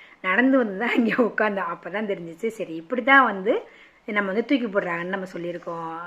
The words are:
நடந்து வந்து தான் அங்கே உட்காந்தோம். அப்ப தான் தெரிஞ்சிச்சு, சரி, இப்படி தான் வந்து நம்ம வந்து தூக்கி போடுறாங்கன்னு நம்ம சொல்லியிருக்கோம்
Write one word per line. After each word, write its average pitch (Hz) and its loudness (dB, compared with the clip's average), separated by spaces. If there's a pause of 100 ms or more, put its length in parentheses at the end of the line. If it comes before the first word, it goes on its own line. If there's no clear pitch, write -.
(220)
நடந்து 240 4
வந்து 214 0
தான் 226 -2
அங்கே 233 2
உட்காந்தோம். 202 0
அப்ப 175 -8
தான் 208 -4
தெரிஞ்சிச்சு, 175 -6
சரி, 190 -8
இப்படி 220 -6
தான் 269 8
வந்து 214 0 (440)
நம்ம 202 -2
வந்து 226 0
தூக்கி 247 2
போடுறாங்கன்னு 175 -2
நம்ம 185 -4 (120)
சொல்லியிருக்கோம் 170 -8